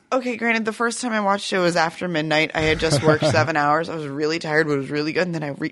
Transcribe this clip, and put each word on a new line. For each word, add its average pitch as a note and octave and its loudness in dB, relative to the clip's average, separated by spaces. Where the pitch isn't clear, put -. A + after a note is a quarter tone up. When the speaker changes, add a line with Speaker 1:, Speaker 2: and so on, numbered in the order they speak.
Speaker 1:
okay, B3 -2
granted, A3+ 0
the A3 -2
first A#3 -2
time B3 -4
I A3 0
watched G3+ 0
it G3 2
was F3 2
after E3+ 0
midnight. D#3 0
I D#3+ 0
had D#3 2
just D#3 0
worked D#3 4
Speaker 2:
<laughs> D3 4
Speaker 1:
seven D#3 2
hours. D3 2
I E3 -6
was D3+ -6
really D3+ -2
tired, D#3 2
but D3 0
it C#3+ 2
was C3+ -4
really D3+ -2
good. D#3+ 0
And E3 -4
then D#3 -4
I C#3+ -4
re-, - -6